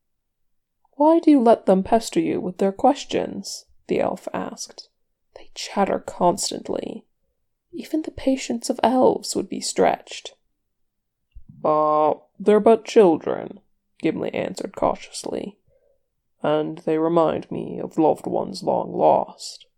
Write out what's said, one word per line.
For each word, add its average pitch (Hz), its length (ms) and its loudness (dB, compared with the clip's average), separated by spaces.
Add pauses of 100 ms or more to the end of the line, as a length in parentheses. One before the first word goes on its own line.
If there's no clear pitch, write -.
(920)
"Why 311 260 4
do 320 120 4
you 285 100 6
let 226 240 6
them 190 180 4
pester 220 360 0
you 165 220 -2
with 185 160 -8
their 196 140 0
questions?" - 920 -2 (220)
the - 140 0
elf - 320 -4
asked. - 560 -12 (460)
"They - 180 -20
chatter 190 460 -4
constantly. - 1080 -4 (640)
Even 311 300 -6
the - 100 -12
patience 262 580 -4
of 240 140 -4
elves 247 520 0
would 190 120 -4
be - 140 -8
stretched." - 760 -2 (1300)
"Ah, 151 520 2 (220)
they're 208 220 4
but 220 240 4
children," - 800 2 (400)
Gimli - 320 -2
answered - 420 -6
cautiously, - 840 -6 (800)
"and 156 380 -2
they 160 180 -2
remind 160 540 0
me - 280 -8
of - 180 -6
loved 151 280 2
ones - 380 -6
long - 300 -2
lost." - 760 0 (100)